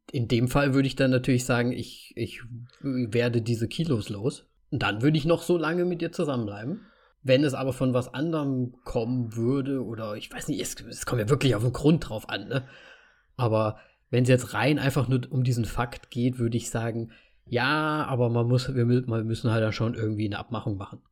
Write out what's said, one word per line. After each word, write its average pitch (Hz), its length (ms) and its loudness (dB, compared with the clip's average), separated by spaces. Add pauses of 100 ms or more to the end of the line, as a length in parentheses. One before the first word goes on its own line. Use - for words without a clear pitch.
(120)
in 120 160 -2
dem 123 200 4
Fall 143 260 2
würde 135 140 4
ich - 80 -6
dann 135 160 4
natürlich 127 340 2
sagen, 120 260 2
ich, - 440 -10
ich - 260 -6 (400)
werde 120 600 0
diese 110 260 0
Kilos 143 420 -2
los. 107 360 -4 (240)
Und 110 140 -2
dann 104 180 0
würde 156 160 4
ich 139 80 -2
noch 165 160 4
so 175 160 2
lange 165 280 0
mit 175 160 -2
ihr 170 100 -4
zusammenbleiben. 123 720 -4 (420)
Wenn 131 200 4
es 131 120 2
aber 131 180 -2
von 127 220 0
was - 180 -2
anderem 139 720 -2
kommen 117 520 -4
würde 131 480 0
oder 107 320 -8
ich - 160 -12
weiß - 180 -10
nicht, - 120 -4
es, - 140 -8 (120)
es - 200 -12
kommt 123 140 0
ja 104 80 0
wirklich 131 260 4
auf 107 80 -2
den 127 100 2
Grund 151 340 2
drauf 110 220 -10
an, 110 180 -6
ne? 127 200 -4 (680)
Aber 110 420 2 (320)
wenn 123 120 6
es 123 60 4
jetzt 123 240 4
rein 131 260 2
einfach 139 280 0
nur 127 140 2 (100)
um 131 120 0
diesen 120 220 2
Fakt - 460 -6
geht, 123 260 0
würde 117 200 0
ich - 120 -6
sagen, 117 420 -4 (340)
ja, 151 600 0
aber 120 240 2
man 117 180 2
muss, 127 280 2
wir 120 100 4
mü-, 123 220 4
wir 113 160 0
müssen 113 280 0
halt 110 120 2
dann 107 100 0
schon 117 220 -2
irgendwie 110 300 -2
eine 104 120 -4
Abmachung 107 400 -6
machen. - 240 -12 (100)